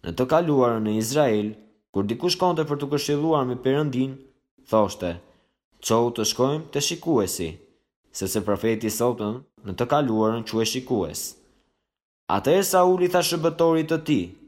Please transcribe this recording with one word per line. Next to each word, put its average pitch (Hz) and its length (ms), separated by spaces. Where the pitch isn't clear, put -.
Në 85 100
të 127 180
kaluarën 135 520
në 107 140
Izrael, 110 520
kur 98 100
dikush 143 320
shkonte 175 300
për 139 120
të 139 140
këshilluar 147 540
me 123 100
Perëndin, 131 640
thoshte, 95 420
"Çohu 117 260
të 117 140
shkojmë 143 460
te 143 100
shikuesi, 113 680
sepse 101 300
profeti 107 480
sotëm 117 540
në 101 100
të 123 160
kaluarën 113 520
quhej 110 300
shikues." 113 600
Atëherë 160 420
Sauli 180 360
tha 180 140
shërbëtorit 165 680
të 165 140
tij 95 300